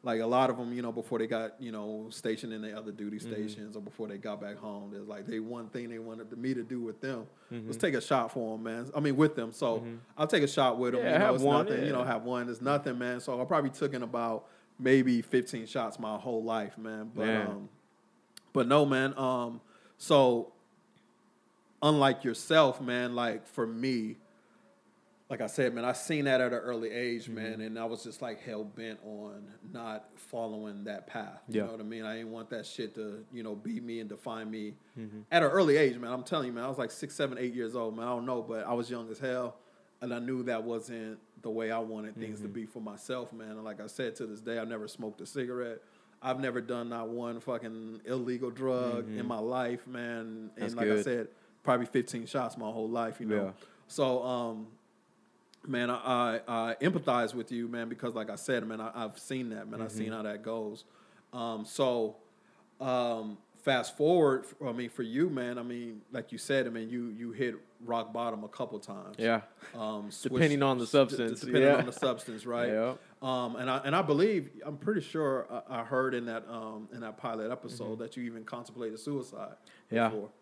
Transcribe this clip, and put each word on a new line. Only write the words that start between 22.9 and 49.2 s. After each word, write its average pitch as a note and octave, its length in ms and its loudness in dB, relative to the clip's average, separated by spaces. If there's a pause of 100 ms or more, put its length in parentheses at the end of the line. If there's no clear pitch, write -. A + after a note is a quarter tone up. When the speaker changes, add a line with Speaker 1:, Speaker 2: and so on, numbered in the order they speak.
Speaker 1:
like, A#2 320 0
for A#2 200 -2
me, A2+ 500 0 (1120)
like B2 120 -4
I G#2+ 40 -2
said, B2+ 280 2
man, A#2 100 -4
I B2+ 80 2
seen D3 320 0
that C3 160 6
at B2 120 4
an A#2+ 60 0
early A2+ 320 -2
age, A#2 380 -2
man, A2 260 -4
Speaker 2:
Mm-hmm. G#2+ 60 -8
Speaker 1:
and A2 180 -6
I A2+ 60 -4
was A2+ 180 -4
just, A#2 200 -12
like, A2+ 180 -8
hell-bent A2 640 -8
on G#2 420 -12 (260)
not A2+ 420 -8
following G#2+ 720 -6
that G#2 220 -8
path. - 420 -10
You A2 120 0
Speaker 2:
Yeah. G2+ 60 0
Speaker 1:
know A2+ 60 -6
what A2 80 -10
I G#2+ 40 -8
mean? A2 200 -8
I A2 120 -4
didn't A2+ 160 -8
want A2+ 180 -10
that A#2 140 -6
shit - 300 -8
to, G#2+ 380 -8
you A#2+ 100 -10
know, A2 120 -6
be A2 260 -6
me A#2 200 -6
and G#2+ 80 -8
define A2+ 420 -8
me G#2+ 240 -6 (240)
Speaker 2:
Mm-hmm. G#2+ 220 -10 (100)
Speaker 1:
at E3+ 120 6
an C#3+ 80 6
early D#3+ 260 8
age, C3 220 6
man. A#2+ 140 -6
I'm B2+ 120 -4
telling D3+ 220 0
you, A#2+ 80 -4
man, A#2 100 -4
I C3 40 -2
was, C3+ 100 -4
like, D3 120 -2
six, - 240 -10
seven, B2+ 240 0
eight B2+ 160 -2
years A#2+ 220 -4
old, A2+ 200 -4
man. A#2 100 -6
I B2 40 -2
don't A#2+ 160 -2
know, B2 160 -2
but A2+ 240 -4
I A#2+ 60 0
was A#2+ 180 0
young A#2 200 -6
as A2 80 -10
hell, B2+ 380 -2 (440)
and A#2+ 140 -4
I A#2+ 40 -4
knew B2 260 -2
that A2+ 200 0
wasn't A2 540 -6 (240)
the A#2 80 -6
way A2 200 0
I A2+ 80 0
wanted A2 380 -6
things G#2+ 240 -8
to G#2 60 -8
Speaker 2:
Mm-hmm. G2+ 80 -8
Speaker 1:
be A2+ 120 -6
for A2+ 140 -12
myself, A2 520 -8
man. A2+ 180 -12
And A2 140 -10
like G#2+ 160 -10
I G#2+ 60 -8
said, A#2 300 -6
to B2 100 -6
this G#2+ 140 -10
day, A#2 180 -4
I've A2+ 100 -4
never A2 200 -6
smoked A2 320 -8
a G#2 60 -10
cigarette. B2 540 -4 (420)
I've C3 180 0
never B2 200 0
done A#2+ 280 -4
not A#2 220 -4
one A#2 280 -4
fucking A2+ 680 -6
illegal B2 440 -2
drug B2 580 0
in G#2+ 100 -4
Speaker 2:
Mm-hmm. - 100 -2